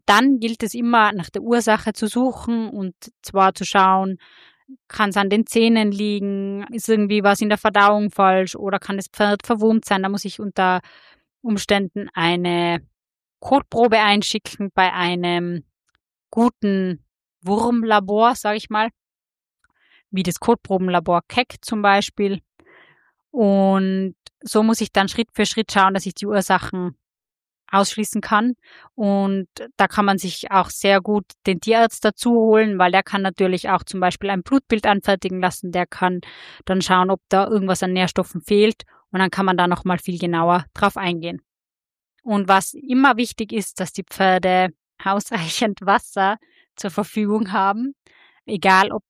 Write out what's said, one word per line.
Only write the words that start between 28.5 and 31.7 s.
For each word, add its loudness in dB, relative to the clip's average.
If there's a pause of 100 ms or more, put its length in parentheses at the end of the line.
Und -2 (280)
da 2
kann 0
man 2
sich -8
auch 2
sehr 2
gut -2 (200)
den -2
Tierarzt 0